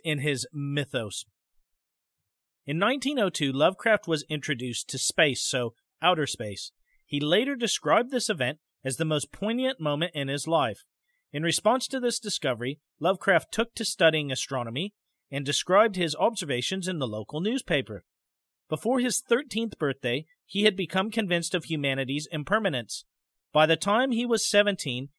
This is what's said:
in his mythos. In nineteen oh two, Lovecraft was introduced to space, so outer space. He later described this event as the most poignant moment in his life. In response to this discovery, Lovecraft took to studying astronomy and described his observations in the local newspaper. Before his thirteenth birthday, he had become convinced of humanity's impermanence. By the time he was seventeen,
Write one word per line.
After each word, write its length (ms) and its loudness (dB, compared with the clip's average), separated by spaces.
in 140 -2
his 340 -2
mythos. 720 -4
In 120 -2
nineteen 400 0
oh 120 2
two, 220 -2
Lovecraft 540 2
was 220 -2
introduced 640 -6
to 80 -6
space, 440 2
so 320 -2
outer 240 4
space. 460 -8
He 120 -4
later 380 2
described 540 0
this 180 -2
event 300 -2
as 120 -4
the 80 -2
most 280 -2
poignant 480 -4
moment 340 -2
in 140 -4
his 180 -4
life. 380 0
In 100 -4
response 460 2
to 120 -4
this 200 -2
discovery, 600 -4
Lovecraft 520 2
took 220 -2
to 100 -6
studying 460 2
astronomy 640 -4
and 140 -4
described 520 4
his 200 0
observations 720 -2
in 120 -4
the 100 0
local 320 -4
newspaper. 640 -2
Before 320 2
his 200 0
thirteenth 580 0
birthday, 480 -2
he 200 0
had 120 4
become 340 0
convinced 440 0
of 100 -2
humanity's 640 -2
impermanence. 720 -2
By 140 8
the 100 4
time 360 2
he 140 0
was 200 2
seventeen, 640 2